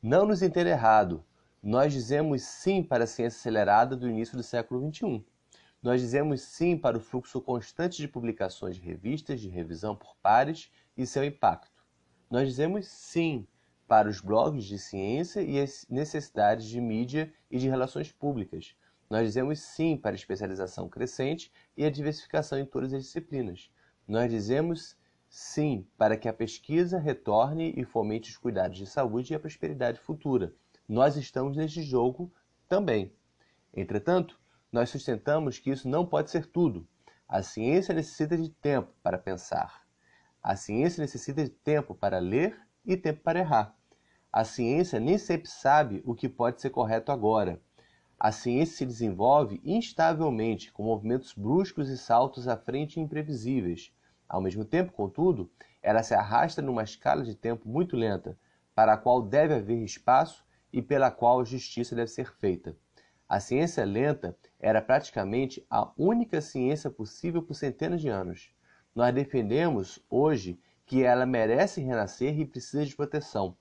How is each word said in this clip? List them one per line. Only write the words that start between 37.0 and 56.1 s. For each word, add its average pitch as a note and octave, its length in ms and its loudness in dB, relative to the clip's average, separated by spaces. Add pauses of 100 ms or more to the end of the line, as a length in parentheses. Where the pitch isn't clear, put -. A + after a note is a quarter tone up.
A G2 140 -2
ciência D3 540 0
necessita D#3 420 -2
de D#3+ 120 -2
tempo C#3+ 400 0 (120)
para F#2 160 -2
pensar. - 680 -6 (580)
A G2 140 -2
ciência D3+ 440 0
necessita C#3+ 420 -4
de B2+ 60 -2
tempo D3 460 -2
para F#2+ 240 0
ler B2 380 0 (280)
e F#3 120 0
tempo D3+ 240 -4
para E3 180 0
errar. C#3 380 0 (540)
A A2+ 120 2
ciência B2+ 560 0
nem D#3 180 2
sempre E3+ 320 -4
sabe C3+ 560 2
o A#2+ 80 -2
que A#2 160 -4
pode A#2+ 320 -2
ser C3+ 80 -4
correto A2+ 420 0
agora. G#2+ 480 2 (600)
A A2 120 2
ciência C3 460 0
se C#3 80 -2
desenvolve A2+ 800 2
instavelmente, D#3 1080 0
com - 120 -10
movimentos A2+ 500 -2
bruscos C#3+ 560 -2
e C3 80 -8
saltos B2 500 2
à A#2 100 0
frente D3 420 -6
imprevisíveis. C3 920 -4 (360)
Ao F#2 140 -4
mesmo F#2+ 240 -2
tempo, F3+ 260 0
contudo, C#3+ 580 0 (320)
ela A2 220 4
se A#2 100 -2